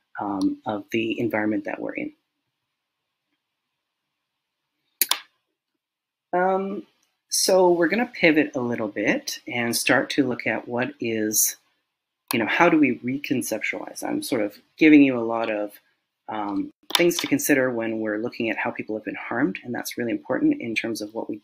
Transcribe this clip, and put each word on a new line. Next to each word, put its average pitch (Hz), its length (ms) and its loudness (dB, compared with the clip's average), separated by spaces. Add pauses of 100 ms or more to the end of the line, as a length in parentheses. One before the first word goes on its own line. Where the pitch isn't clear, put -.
(200)
um, 98 460 -2
of 104 260 -6
the 113 280 -2
environment 107 460 -2
that - 140 -6
we're - 140 -8
in. - 200 -10 (4000)
Um, 190 540 0 (520)
so 185 300 6
we're 170 180 4
gonna 233 240 0
pivot 151 440 2
a 135 40 -4
little 120 280 -2
bit 113 600 -4
and 120 280 -4
start - 360 0
to 135 160 0
look 120 200 -6
at 110 200 -4
what 123 320 -4
is, 110 560 -2 (760)
you 117 60 0
know, 110 80 0
how 170 200 4
do 165 120 4
we 123 180 2
reconceptualize? 120 1080 -6
I'm 104 200 -4
sort 120 180 -2
of 104 160 -6 (180)
giving 151 280 10
you 131 120 4
a 120 60 -2
lot 113 300 -2
of, 104 280 -6 (500)
um, 101 420 -6 (240)
things 170 240 2
to - 80 -4
consider 139 420 2
when 113 300 -4
we're 107 180 -2
looking 117 320 -4
at 101 80 -4
how 120 140 -4
people 113 240 -8
have 107 100 -10
been 98 80 -8
harmed, 143 500 -4
and 123 100 -8
that's - 260 -8
really 117 120 -2
important 135 480 0
in 117 140 -8
terms 110 260 -4
of 107 140 -10
what 113 160 -8
we 110 140 -8